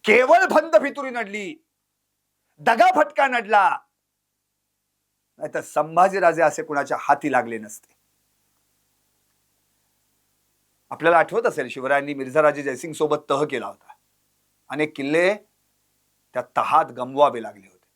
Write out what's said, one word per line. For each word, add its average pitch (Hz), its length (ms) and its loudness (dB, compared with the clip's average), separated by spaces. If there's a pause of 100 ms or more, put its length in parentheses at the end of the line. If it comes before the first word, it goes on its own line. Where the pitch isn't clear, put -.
केवळ 254 340 6 (160)
फंद 320 220 2
फितुरी 262 340 0
नडली, 208 460 -10 (1000)
दगाफटका 294 680 2
नडला, 214 520 2 (1600)
नाहीतर 151 220 -8
संभाजीराजे 165 840 0
असे 156 200 0
कुणाच्या 143 380 -4
हाती 147 320 0
लागले 117 260 -2
नसते. - 380 -18 (3000)
आपल्याला 160 280 2
आठवत 180 280 -2
असेल, 156 220 -4
शिवरायांनी 139 460 -4
मिर्झा 135 280 -2
राजे 147 200 0
जयसिंग 139 300 -8
सोबत 151 240 -2 (140)
तह 143 200 0
केला 117 160 -6
होता, - 260 -18 (760)
अनेक 151 280 -6
किल्ले 160 380 0 (1000)
त्या 123 80 -6 (140)
तहात 123 280 2
गमवावे 127 580 -2
लागले 98 240 -18
होते. - 300 -20